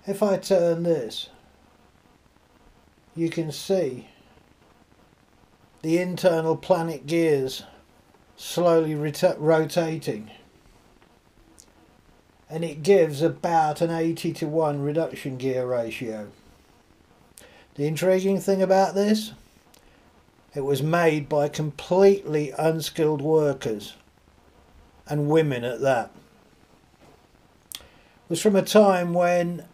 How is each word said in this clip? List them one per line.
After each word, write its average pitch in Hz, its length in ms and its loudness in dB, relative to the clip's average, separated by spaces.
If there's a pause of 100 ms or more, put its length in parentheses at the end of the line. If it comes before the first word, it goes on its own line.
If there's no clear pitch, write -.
If 202 160 -4
I 196 160 2
turn 170 460 0
this, 151 460 -4 (1900)
you 160 140 -2
can 160 220 -6
see 151 580 -4 (1700)
the 165 160 0
internal 170 580 0
Planet 165 520 -2
gears 151 560 0 (760)
slowly 165 560 2
rota-, 151 460 -2
rotating, 160 920 -2 (2250)
and 165 160 -8
it 156 200 -10
gives 160 400 4
about 160 580 0
an 170 80 0
eighty-to-one 165 920 -2
reduction 147 540 -4
gear 127 280 -2
ratio. 113 640 -6 (1500)
The 147 120 -2
intriguing 185 540 2
thing 190 200 0
about 190 320 4
this, 208 380 0 (1200)
it 139 120 -6
was 139 180 0
made 156 460 2
by 147 180 2
completely 151 1040 2
unskilled 156 680 0
workers, 139 720 0 (1120)
and 147 220 -2
women 147 340 2
at 120 160 -6
that. 123 320 0 (1600)
It - 40 -12 (480)
was 165 140 -4
from 202 160 4
a 185 40 4
time 185 520 4
when 175 600 0